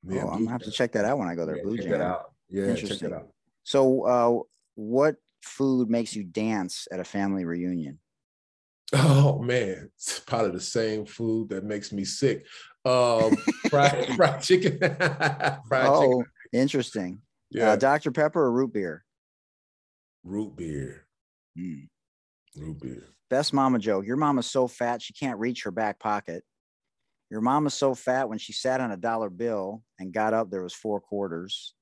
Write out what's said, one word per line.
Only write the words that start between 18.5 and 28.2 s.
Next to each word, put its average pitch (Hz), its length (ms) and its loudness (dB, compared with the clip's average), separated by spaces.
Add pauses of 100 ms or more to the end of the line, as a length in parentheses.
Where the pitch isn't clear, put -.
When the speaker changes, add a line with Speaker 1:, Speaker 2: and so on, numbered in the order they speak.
Speaker 2:
root 123 220 0
beer? 98 320 -6 (1160)
Speaker 1:
Root 101 320 -6
beer. 73 520 -10 (500)
Speaker 2:
Mm. 82 300 -10 (680)
Speaker 1:
Root 80 240 -12
beer. 64 220 -12 (260)
Speaker 2:
Best 139 240 0
mama 131 260 4
joke. 101 260 0
Your 120 120 -2
mama's 143 320 0
so 127 180 2
fat 120 340 -4
she - 120 -16
can't 123 260 -6
reach 120 240 -4
her 104 80 -6
back 104 280 -2
pocket. 101 440 -4 (880)
Your 107 100 -6
mama's 139 320 2
so 135 220 0
fat 127 340 -2